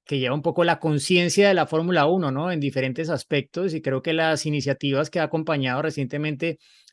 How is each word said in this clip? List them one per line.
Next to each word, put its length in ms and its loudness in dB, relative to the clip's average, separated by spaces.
que 140 -2
lleva 160 0
un 80 -4
poco 220 0
la 160 2
conciencia 680 4
de 80 6
la 140 2
Fórmula 380 2
uno, 260 0
¿no? 180 -2
En 80 -2
diferentes 500 -2
aspectos, 640 -2
y 80 -6
creo 220 -2
que 120 -2
las 320 0
iniciativas 640 -2
que 100 -2
ha 40 0
acompañado 560 -2
recientemente 760 -4